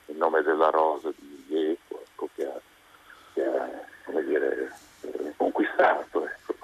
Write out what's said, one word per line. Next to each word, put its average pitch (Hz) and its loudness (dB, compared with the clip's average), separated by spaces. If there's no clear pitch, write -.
il 76 -10
nome 80 4
della 78 4
rosa 78 2
di 71 -20
Gieco, 78 -2
ecco, - -10
che 69 -4
ha, 67 -8
che - 0
ha, - 0
come 76 -2
dire, 65 0
eh, - -6
conquistato, - 2
ecco, - -6